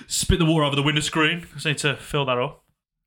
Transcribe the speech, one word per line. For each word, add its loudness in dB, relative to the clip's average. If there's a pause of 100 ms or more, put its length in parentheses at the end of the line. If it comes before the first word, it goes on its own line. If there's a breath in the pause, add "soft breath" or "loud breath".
spit 0
the 4
water 4
over 0
the 2
window 0
screen. 0
I -18
just -8
need 0
to 0
fill -4
that 0
up. -4 (420)